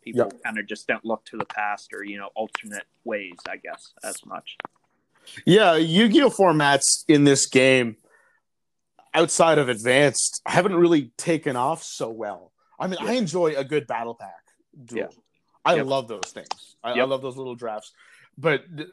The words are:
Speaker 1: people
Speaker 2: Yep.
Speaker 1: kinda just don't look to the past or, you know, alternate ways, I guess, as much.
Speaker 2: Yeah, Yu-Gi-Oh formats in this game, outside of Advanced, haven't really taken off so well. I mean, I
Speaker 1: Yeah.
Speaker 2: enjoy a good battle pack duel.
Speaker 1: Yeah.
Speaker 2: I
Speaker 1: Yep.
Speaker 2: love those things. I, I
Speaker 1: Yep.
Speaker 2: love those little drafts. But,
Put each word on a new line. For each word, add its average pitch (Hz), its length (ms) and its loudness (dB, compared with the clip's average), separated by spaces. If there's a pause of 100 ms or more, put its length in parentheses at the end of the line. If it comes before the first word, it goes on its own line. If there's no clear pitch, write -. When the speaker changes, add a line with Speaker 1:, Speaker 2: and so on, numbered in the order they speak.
Speaker 1:
people 117 240 -2
Speaker 2:
Yep. - 180 -10
Speaker 1:
kinda 107 200 -6
just 104 240 -12
don't 113 180 -4
look 113 200 -6
to 117 120 -16
the 107 80 -8
past 104 480 -8
or, 101 100 -14
you 101 140 -12
know, 101 180 -14
alternate 107 500 -12 (200)
ways, 98 320 -8 (100)
I 95 80 -12
guess, - 380 -18 (100)
as - 220 -12
much. - 320 -16 (880)
Speaker 2:
Yeah, 185 300 6
Yu-Gi-Oh 202 560 4
formats 151 760 2
in 147 160 6
this 139 220 6
game, 127 500 4 (1160)
outside 160 440 2
of 135 120 2
Advanced, 127 760 0
haven't 185 300 0
really 170 420 4
taken 156 380 -2
off 143 260 -2
so - 280 -10
well. 104 420 -12 (280)
I 185 80 -6
mean, 180 140 -8
I 220 120 -4
Speaker 1:
Yeah. 254 60 0
Speaker 2:
enjoy 165 360 -2
a 139 80 -4
good 135 240 -4
battle 117 280 -8
pack 92 280 -20 (420)
duel. 117 140 -10
Speaker 1:
Yeah. - 80 -8 (580)
Speaker 2:
I 165 100 2
Speaker 1:
Yep. 123 120 -2
Speaker 2:
love 131 200 -4
those 104 240 -12
things. - 520 -18
I, 117 80 -6
I 120 40 -4
Speaker 1:
Yep. 123 120 0
Speaker 2:
love 135 140 -4
those 131 160 -12
little 127 180 -12
drafts. 113 360 -12 (460)
But, 139 260 -2 (300)